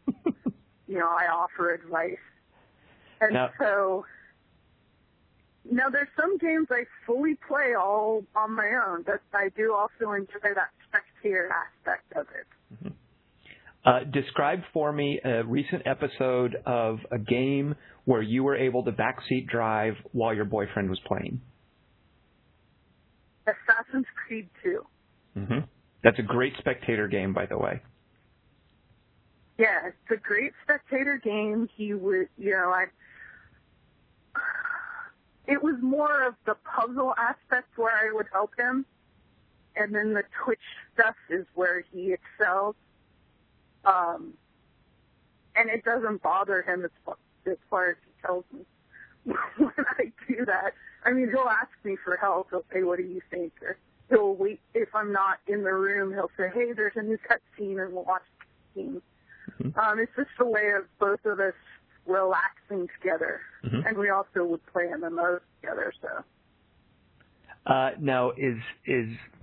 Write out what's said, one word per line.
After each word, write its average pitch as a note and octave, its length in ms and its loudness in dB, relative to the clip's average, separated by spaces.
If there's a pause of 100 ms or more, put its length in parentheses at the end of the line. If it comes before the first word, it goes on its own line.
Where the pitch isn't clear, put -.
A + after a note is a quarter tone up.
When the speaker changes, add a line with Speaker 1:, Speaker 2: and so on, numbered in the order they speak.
Speaker 1:
<laughs> - 180 -6 (640)
Speaker 2:
you F#3+ 120 -2
know, E3+ 100 2
I E3+ 240 2
offer E3+ 400 0
advice. E3+ 440 -4 (1000)
And G#3+ 140 4
Speaker 1:
Now B2+ 160 4 (100)
Speaker 2:
so, G3+ 460 2 (1600)
now B3+ 200 2
there's C#4+ 180 0 (120)
some F4+ 180 2
games D#4+ 340 2
I A#3+ 120 0 (220)
fully C#4+ 300 2 (120)
play C4+ 300 2
all G#3+ 460 2 (120)
on A3 200 0
my G#3+ 160 0 (160)
own, F3 160 -4
but G#3 180 -2 (120)
I G3+ 240 0
do A3 160 2
also G#3 400 0
enjoy G3+ 420 -4
that F#3 140 0 (180)
spectator F#3 640 -2
aspect - 640 -6
of D3 140 -4
it. - 180 -14 (260)
Speaker 1:
Mm-hmm. - 200 -12 (920)
Uh, B2+ 260 6
describe C#3+ 480 0 (140)
for D3 180 0
me C#3+ 320 -2
a A#2 200 0
recent C3+ 420 -2
episode B2+ 800 0
of A#2 340 0 (120)
a A#2+ 60 -2
game C3+ 580 0 (300)
where A#2+ 160 4
you A#2 220 0
were C#3 120 2
able B2 280 0
to A2 80 0
backseat B2+ 560 -2
drive A2 460 0 (180)
while A2+ 220 0
your G#2 120 0
boyfriend G2+ 440 -2
was F#2 180 -4
playing. F#2+ 320 -4 (2000)
Speaker 2:
Assassin's A#3 580 2 (220)
Creed A3 220 -10 (140)
two. F#3 220 0 (520)
Speaker 1:
Mm-hmm. A2 220 0 (440)
That's A#2 160 8
a A2+ 40 -2
great B2 360 0
spectator A2+ 480 -2
game, F#2+ 260 0
by G2 120 0
the - 120 -4
way. - 240 -2 (1800)
Speaker 2:
Yeah, F#3 300 2
it's - 240 -8
a G#3+ 100 0
great A3+ 300 -2 (120)
spectator C#4 600 0
game. G#3+ 520 0
He G#3 180 -4
would, F#3 340 0 (100)
you G3 140 -2
know, F3+ 220 2
I, F#3 120 2 (2500)
it C#4+ 160 2
was D4+ 180 2
more C#4 460 2
of A#3+ 80 -2 (100)
the G#3+ 180 0
puzzle B3+ 540 -2
aspect B3 580 -2
where A3+ 180 0
I G#3+ 200 0
would G#3+ 180 -2
help G3 260 0
him, B3+ 280 0 (880)
and G#3 200 -2
then G#3+ 180 2
the G3+ 100 0 (200)
Twitch A3+ 160 0 (340)
stuff A3 220 4 (140)
is F3 160 -2 (100)
where F3+ 360 0
he F#3 220 -2
excels. G3 600 0 (1120)
Um, F3+ 480 4 (1200)
and A3+ 140 4
it A3 140 -2
doesn't A3+ 380 0
bother F#3+ 400 2
him F3+ 240 -2
as E3 60 -8 (140)
far, - 120 -10 (300)
as F#3 100 -4 (120)
far F3+ 220 2
as E3+ 40 -6 (100)
he - 220 -12
tells F3+ 160 -2 (100)
me E4+ 120 -18 (600)
<laughs> - 80 -4 (240)
when C4+ 280 2 (120)
I A#3 140 -2 (160)
do B3 180 -2
that. F#3+ 280 -2 (320)
I A#3+ 60 4
mean, B3+ 180 2
he'll B3+ 200 2
ask G#3+ 220 0 (120)
me G3 200 -4
for F3+ 140 -2
help. F#3 340 0
He'll D#3+ 220 -4
say, F#3 100 0
"What F3+ 140 2
do F#3 60 -4
you F3+ 180 -8 (100)
think?" F3 300 -6
Or - 160 -8 (320)
he'll G3+ 260 6
wait. G3 240 0 (140)
If A3+ 200 2
I'm G#3 200 0
not G3 240 2 (100)
in G#3 160 0
the F#3+ 100 2
room, G3 400 0
he'll G3 240 -2
say, F#3 160 -2
"Hey, A#3+ 200 0
there's G#3 240 -2
a A3 40 -2
new G#3+ 160 -2
cutscene," G3 640 -4
and F#3 120 -6
we'll F3+ 100 -6
watch F#3 180 0 (540)
the F#3+ 60 -8
scene. C4+ 200 -8 (600)
Speaker 1:
Mm-hmm. C#3 180 -2
Speaker 2:
Um, G#3+ 200 2
it's A#3 160 -2
just C#4 140 -4 (120)
a B3+ 40 6
way G#3+ 320 2
of F#3+ 60 -2 (160)
both G3+ 260 2
of G3+ 140 0
us F#3+ 140 2 (520)
relaxing F#3 800 0 (140)
together. E3 380 -2 (260)
Speaker 1:
Mm-hmm. A#2+ 220 -2
Speaker 2:
And A3 100 -2
we G3+ 120 0
also G3 340 0
would E3+ 240 -2
play F3 240 -2
M D#3+ 120 -6
M E3+ 160 -4
Os F3 200 2 (220)
together, - 400 -6
so. - 1700 -12
Speaker 1:
Uh, C3 280 4
now, B2+ 320 2
is, B2+ 260 -2 (280)
is, B2 220 0 (360)